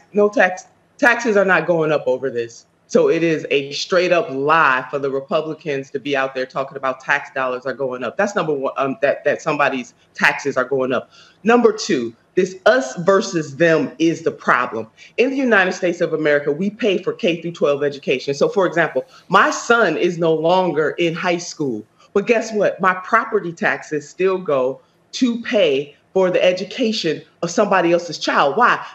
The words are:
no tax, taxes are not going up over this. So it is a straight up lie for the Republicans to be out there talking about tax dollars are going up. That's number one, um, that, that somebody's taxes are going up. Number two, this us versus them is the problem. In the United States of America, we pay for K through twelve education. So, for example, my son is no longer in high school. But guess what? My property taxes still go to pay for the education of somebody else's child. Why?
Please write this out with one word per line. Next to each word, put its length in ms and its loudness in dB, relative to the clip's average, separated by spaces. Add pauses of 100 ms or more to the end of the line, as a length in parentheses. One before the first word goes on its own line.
(140)
no 160 2
tax, 340 0 (340)
taxes 380 2
are 80 4
not 240 2
going 240 2
up 160 -2
over 220 -2
this. 380 -8 (200)
So 220 4
it 120 2
is 300 0
a 220 -2
straight 400 0
up 180 0
lie 580 2
for 80 -6
the 140 -4
Republicans 800 -4
to 80 -6
be 160 -4
out 180 -2
there 120 -4
talking 320 -8
about 240 -6
tax 340 -2
dollars 300 -4
are 80 -4
going 300 -6
up. 140 -6
That's 180 -2
number 180 -2
one, 240 -4
um, 240 -2
that, 240 0
that 160 0
somebody's 520 -2 (200)
taxes 440 0
are 60 2
going 300 -2
up. 180 -4 (320)
Number 300 4
two, 420 -4 (180)
this 220 0 (100)
us 320 2
versus 600 0
them 420 2
is 240 0
the 80 -2
problem. 560 0 (300)
In 120 2
the 60 -6
United 380 2
States 260 -2
of 140 -2
America, 380 0
we 180 -2
pay 280 0
for 140 -6
K 300 -2
through 100 -8
twelve 320 0
education. 500 -2
So, 140 0
for 180 0
example, 400 -2 (220)
my 220 4
son 480 2
is 200 0
no 160 2
longer 580 2
in 220 -2
high 240 -2
school. 480 -6 (280)
But 140 0
guess 260 0
what? 260 0
My 140 2
property 580 0
taxes 560 -4
still 300 -2
go 420 -2 (340)
to 280 0
pay 540 0 (180)
for 180 2
the 120 0
education 800 0 (220)
of 80 -2
somebody 400 2
else's 260 0
child. 400 0
Why? 260 2 (120)